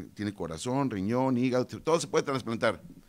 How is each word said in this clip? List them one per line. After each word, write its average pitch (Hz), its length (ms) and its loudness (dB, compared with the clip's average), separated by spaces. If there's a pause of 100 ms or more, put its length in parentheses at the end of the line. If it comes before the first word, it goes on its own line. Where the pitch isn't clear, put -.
(140)
tiene 101 200 -4
corazón, 120 560 -2
riñón, 120 480 2
hígado, 127 280 2
todo 156 340 0
se - 60 -2
puede 156 180 2
trasplantar 113 580 0 (260)